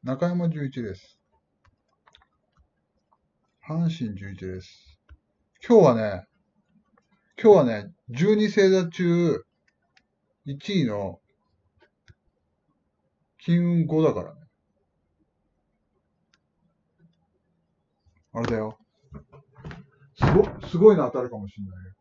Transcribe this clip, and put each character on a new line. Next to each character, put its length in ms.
中 240
山 220
十 160
一 160
で 140
す。 240
阪 220
神 260
十 160
一 140
で 160
す。 380
今 140
日 40
は 100
ね、 300
今 120
日 40
は 80
ね、 260
十 260
二 120
星 220
座 180
中、 560
一 360
位 40
の 340
金 200
運 260
五 160
だ 120
か 100
ら 100
ね。 80
あ 80
れ 60
だ 100
よ。 200
す 160
ご、 120
す 80
ご 160
い 20
の 100
当 140
た 40
る 60
か 80
も 100
し 140
ん 40
な 160
い 40
よ。 160